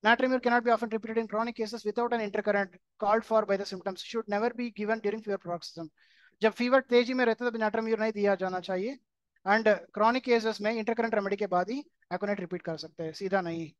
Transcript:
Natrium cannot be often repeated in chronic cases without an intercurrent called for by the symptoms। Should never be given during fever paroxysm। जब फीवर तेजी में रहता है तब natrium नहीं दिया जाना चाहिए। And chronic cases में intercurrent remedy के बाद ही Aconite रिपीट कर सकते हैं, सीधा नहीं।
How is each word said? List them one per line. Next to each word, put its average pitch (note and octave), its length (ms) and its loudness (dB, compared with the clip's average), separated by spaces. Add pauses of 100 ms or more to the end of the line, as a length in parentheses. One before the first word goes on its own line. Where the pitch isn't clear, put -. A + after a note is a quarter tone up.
Natrium B3+ 360 4
cannot A#3+ 260 2
be A3+ 100 6
often A3+ 160 -4
repeated A3 320 -4
in G#3 80 -10
chronic A3+ 260 -2
cases G#3+ 260 -6
without A#3+ 280 -2
an G#3+ 180 -2
intercurrent G3+ 360 0 (360)
called A3 280 2
for G#3+ 180 2
by G3 120 4
the G3 120 -8
symptoms। F#3 420 -8
Should A3 140 -4
never G#3 200 0
be A#3+ 220 -6 (100)
given A3 200 -2
during G#3+ 240 -2
fever G3 220 -2
paroxysm। E3+ 400 -8 (540)
जब G#3+ 100 6
फीवर B3 300 2
तेजी A#3+ 320 4
में B3+ 120 2
रहता A#3 200 0
है A#3+ 60 0
तब A3+ 60 -8
natrium A3 420 0
नहीं A3 120 0
दिया G3+ 240 2
जाना F#3 240 -4
चाहिए। G3 400 -4 (480)
And G#3+ 200 4
chronic A3 600 2
cases A3+ 340 2
में A3 220 -2
intercurrent A3+ 340 0
remedy G3+ 220 -2
के G#3 80 0
बाद F3+ 220 0
ही C#4 140 -6 (300)
Aconite G3+ 260 -2
रिपीट F3 220 -6
कर D#3+ 160 -6
सकते D#3+ 260 -12
हैं, D#3+ 80 -6
सीधा F#3+ 300 -2
नहीं। E3 380 -6